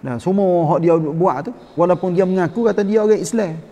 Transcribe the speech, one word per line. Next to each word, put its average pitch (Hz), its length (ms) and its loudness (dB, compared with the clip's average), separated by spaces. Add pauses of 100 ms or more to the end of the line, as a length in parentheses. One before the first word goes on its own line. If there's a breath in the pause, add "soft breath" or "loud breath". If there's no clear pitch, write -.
Nah, 123 160 -8
semua 180 560 0
hak 139 80 0
dia 170 160 4
buat 156 480 -2
tu, 247 40 -8 (280)
walaupun 175 320 2
dia 180 160 2
mengaku 185 400 0
kata 202 160 0
dia 208 240 2
orang 214 160 2
Islam 190 320 -4 (160)